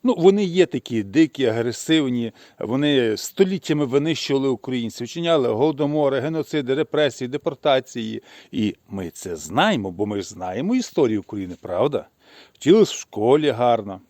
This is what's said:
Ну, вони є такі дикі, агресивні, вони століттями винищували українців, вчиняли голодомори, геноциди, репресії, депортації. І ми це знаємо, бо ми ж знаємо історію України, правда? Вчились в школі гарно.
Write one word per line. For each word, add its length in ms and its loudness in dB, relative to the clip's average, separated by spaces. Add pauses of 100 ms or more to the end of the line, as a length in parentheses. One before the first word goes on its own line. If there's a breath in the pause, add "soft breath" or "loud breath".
Ну, 140 2
вони 260 6
є 220 4
такі 380 -4
дикі, 420 2
агресивні, 840 0 (280 loud breath)
вони 580 0
століттями 680 0
винищували 640 0
українців, 600 -4
вчиняли 400 0
голодомори, 720 0
геноциди, 540 -4
репресії, 540 -2
депортації. 960 -4 (280 loud breath)
І 240 -2 (140)
ми 200 -8
це 260 -10
знаємо, 560 -2
бо 140 -4
ми 160 -4
ж 60 -8
знаємо 480 -6
історію 440 0
України, 420 -10
правда? 460 -2 (460 soft breath)
Вчились 380 6
в 80 -10
школі 500 2
гарно. 600 0